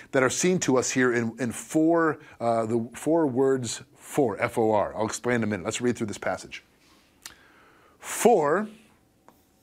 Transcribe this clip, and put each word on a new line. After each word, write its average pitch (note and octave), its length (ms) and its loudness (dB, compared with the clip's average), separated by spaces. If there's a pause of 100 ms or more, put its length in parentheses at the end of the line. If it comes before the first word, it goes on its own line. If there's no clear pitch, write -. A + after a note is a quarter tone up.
(120)
that C#3 100 4
are - 80 4
seen F#3 300 0
to C3 180 2
us - 140 0
here B2+ 200 2
in, A2+ 280 -2
in A#2+ 100 -4
four, D#3+ 680 0 (200)
uh, A2+ 260 0
the A2+ 280 -2
four D#3+ 320 0
words C3 560 0 (140)
for, A#2 440 -2
F A#2 160 -2
O A2 140 2
R. F#2+ 260 0
I'll A2 100 -2
explain A#2+ 300 -2
in A2+ 60 0
a G#2+ 60 -2
minute. F#2+ 160 -4
Let's A2 160 -6
read A#2+ 160 0
through A2+ 100 -6
this G2+ 120 -8
passage. - 440 -8 (1400)
"For G3 680 2 (960)